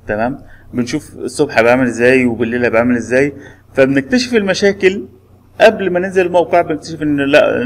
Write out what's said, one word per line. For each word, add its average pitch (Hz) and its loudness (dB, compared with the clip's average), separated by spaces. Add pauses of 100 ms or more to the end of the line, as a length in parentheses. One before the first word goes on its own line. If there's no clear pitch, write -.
تمام، 117 -4 (360)
بنشوف 123 -6
الصبح 135 -4
هيبقى 117 4
عامل 127 2
ازاي 123 2
وبالليل 120 -2
هيبقى 110 2
عامل 123 2
ازاي، 127 0 (420)
فبنكتشف 139 0
المشاكل 196 0 (520)
قبل 196 2
ما 175 -2
ننزل 185 0
الموقع 175 0
بنكتشف 160 -8
ان 147 0
لا، 123 2